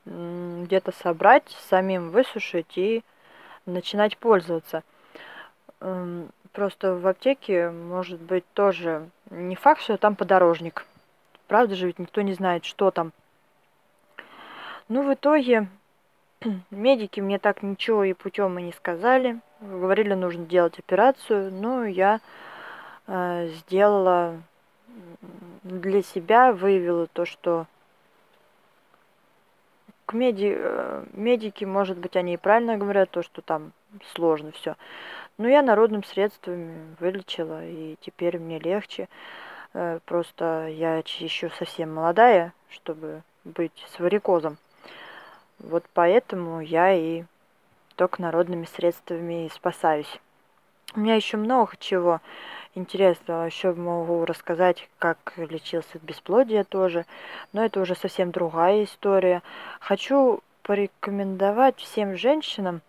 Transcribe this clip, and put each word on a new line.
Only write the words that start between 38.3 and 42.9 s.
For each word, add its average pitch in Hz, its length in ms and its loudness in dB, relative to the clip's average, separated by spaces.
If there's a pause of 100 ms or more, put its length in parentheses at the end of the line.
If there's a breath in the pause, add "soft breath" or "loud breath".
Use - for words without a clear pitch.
мне 165 200 -10
легче. 185 500 -6 (680 loud breath)
Э, 170 320 -6
просто 165 600 -4
я 160 340 -2
ч-, - 220 -10
ещё 165 340 -6
совсем 160 360 -8
молодая, 175 580 6 (180)
чтобы 156 520 -12 (220)